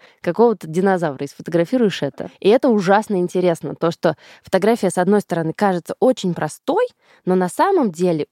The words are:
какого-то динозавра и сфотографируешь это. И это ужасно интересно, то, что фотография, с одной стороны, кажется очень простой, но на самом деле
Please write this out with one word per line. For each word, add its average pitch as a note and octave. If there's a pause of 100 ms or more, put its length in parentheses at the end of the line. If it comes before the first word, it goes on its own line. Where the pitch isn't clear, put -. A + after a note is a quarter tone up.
(200)
какого-то G#3
динозавра E3
и C#3+
сфотографируешь E3+
это. -
И -
это C4
ужасно G#3
интересно, F3
то, E3
что E3 (280)
фотография, G3+
с -
одной G3
стороны, E3
кажется F#3
очень G#3
простой, D4+ (380)
но F3+
на F#3
самом D#4
деле E3